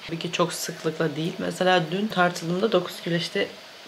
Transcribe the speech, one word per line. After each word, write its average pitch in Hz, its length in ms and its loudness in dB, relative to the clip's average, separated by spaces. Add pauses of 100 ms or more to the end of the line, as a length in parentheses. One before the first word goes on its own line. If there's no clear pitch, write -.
Tabii 165 120 -6
ki 170 140 -6
çok 170 200 2
sıklıkla 160 640 -2
değil. 165 220 -2
Mesela 180 520 4
dün 196 160 0
tartıldığımda 180 680 2
dokuz 175 280 2
kilo 170 140 -2
işte 170 340 -2 (400)